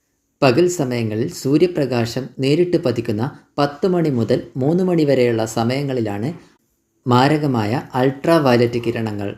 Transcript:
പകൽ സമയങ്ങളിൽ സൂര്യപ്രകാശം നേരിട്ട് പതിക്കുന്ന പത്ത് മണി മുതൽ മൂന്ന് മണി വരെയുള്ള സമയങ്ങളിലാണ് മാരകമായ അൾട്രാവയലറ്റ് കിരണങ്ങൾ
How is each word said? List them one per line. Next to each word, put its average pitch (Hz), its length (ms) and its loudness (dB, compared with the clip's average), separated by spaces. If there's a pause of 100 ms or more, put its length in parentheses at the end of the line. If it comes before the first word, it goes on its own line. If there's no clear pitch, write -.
(420)
പകൽ 143 280 4
സമയങ്ങളിൽ 123 640 -4
സൂര്യപ്രകാശം 135 920 0 (160)
നേരിട്ട് 165 380 2
പതിക്കുന്ന 117 460 -2 (320)
പത്ത് 143 320 -2
മണി 170 240 0
മുതൽ 123 280 0 (180)
മൂന്ന് 156 260 0
മണി 175 220 2
വരെയുള്ള 120 400 2
സമയങ്ങളിലാണ് 120 840 -4 (760)
മാരകമായ 131 760 2 (120)
അൾട്രാവയലറ്റ് 131 840 2
കിരണങ്ങൾ 110 580 -6